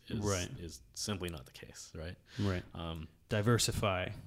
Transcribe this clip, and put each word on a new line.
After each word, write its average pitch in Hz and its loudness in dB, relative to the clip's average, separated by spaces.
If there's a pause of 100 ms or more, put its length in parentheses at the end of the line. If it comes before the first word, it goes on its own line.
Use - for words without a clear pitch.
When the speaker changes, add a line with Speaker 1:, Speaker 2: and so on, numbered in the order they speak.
Speaker 1:
is, 113 -2
Speaker 2:
Right. 98 2 (140)
Speaker 1:
is 82 -8 (140)
simply 90 -2
not 71 -8
the - -20
case, - -14
right? 85 -6 (240)
Speaker 2:
Right. 95 4 (140)
Speaker 1:
Um, 82 -4 (220)
Speaker 2:
Diversify. 104 4 (180)